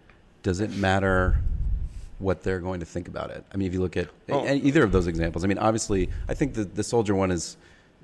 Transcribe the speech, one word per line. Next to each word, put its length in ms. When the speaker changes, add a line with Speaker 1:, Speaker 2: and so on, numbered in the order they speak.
Speaker 1:
does 180
it 120
matter 680
what 220
they're 180
going 200
to 60
think 220
about 240
it? 120
I 40
mean, 100
if 60
you 80
look 160
at 100
Speaker 2:
Oh. 160
Speaker 1:
a-, 100
either 280
of 80
those 160
examples, 360
I 40
mean, 100
obviously, 520
I 60
think 200
the, 100
the 200
soldier 320
one 160
is, 260